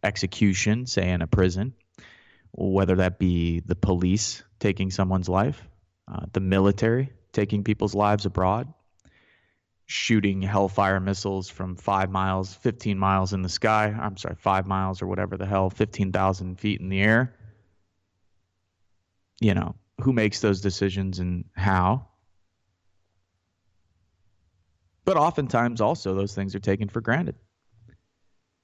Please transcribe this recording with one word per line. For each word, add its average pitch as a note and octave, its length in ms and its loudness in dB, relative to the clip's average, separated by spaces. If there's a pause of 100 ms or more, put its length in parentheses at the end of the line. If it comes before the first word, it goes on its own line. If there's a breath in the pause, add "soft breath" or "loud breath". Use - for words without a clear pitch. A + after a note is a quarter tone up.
execution, G2+ 800 0
say F#2 240 0
in F2 120 0
a E2 60 -2
prison, F#2+ 460 2 (800 loud breath)
whether F#2+ 440 2
that F#2 220 2
be E2+ 440 2
the F2 140 -2
police F#2 680 0 (160)
taking F#2+ 320 0
someone's F#2 380 0
life, G#2 380 0 (440)
uh, - 220 -8
the - 60 0
military G2 720 2 (200)
taking G#2 320 -2
people's G#2 320 -2
lives G#2 300 2
abroad, G2 460 0 (1160 soft breath)
shooting G2 560 0
Hellfire G2 580 0
missiles F#2+ 500 -4
from F#2 260 -10
five F#2+ 360 -2
miles, F#2+ 420 -2
fifteen A2 440 -4
miles F#2+ 360 2
in F#2 100 -2
the F2 60 -4
sky, G#2+ 500 0
I'm G2 180 -6
sorry, F2 180 -8
five F#2+ 300 0
miles F#2+ 360 -4
or F#2 60 -6
whatever F#2+ 300 -4
the G2 80 -6
hell, F#2+ 240 0
fifteen G2 420 -2
thousand F#2 480 -2
feet G#2 200 -4
in F#2 100 -8
the F#2+ 120 -2
air. A2+ 340 2 (2000 soft breath)
You G#2 160 2
know, - 180 -4 (280)
who C3 120 0
makes G#2+ 280 0
those G2 200 2
decisions F#2+ 560 -2
and F2+ 280 -4 (100)
how? F#2+ 520 2 (3000)
But F3+ 140 2
oftentimes A#2+ 640 2
also G#2+ 320 0
those G2 220 -2
things G2 180 -4
are G#2 60 -6
taken G2+ 300 0
for A2+ 120 -6
granted. B2 340 -2 (1300)